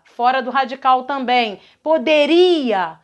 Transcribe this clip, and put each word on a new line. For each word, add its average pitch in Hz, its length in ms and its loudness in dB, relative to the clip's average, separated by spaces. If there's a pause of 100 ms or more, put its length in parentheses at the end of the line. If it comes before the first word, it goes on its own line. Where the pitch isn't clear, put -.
fora 254 360 -2
do 240 100 -6
radical 262 540 0
também, 247 560 -4 (220)
poderia, 294 1200 0